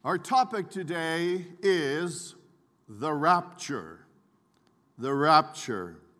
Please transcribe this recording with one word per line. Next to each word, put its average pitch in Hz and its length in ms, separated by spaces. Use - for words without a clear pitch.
Our 175 160
topic 226 520
today 170 760
is 165 720
the 120 240
rapture. 147 880
The 131 160
rapture. 139 840